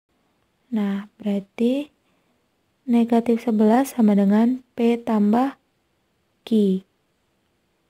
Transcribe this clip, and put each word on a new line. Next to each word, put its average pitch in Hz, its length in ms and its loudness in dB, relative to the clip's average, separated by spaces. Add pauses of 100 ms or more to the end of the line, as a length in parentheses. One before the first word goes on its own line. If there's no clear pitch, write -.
(720)
Nah, 202 360 -4 (120)
berarti 233 720 -4 (960)
negatif 233 560 0
sebelas 226 480 2
sama 208 240 2
dengan 220 560 2
P 233 240 0
tambah 233 640 -2 (800)
Q. 196 400 0 (1080)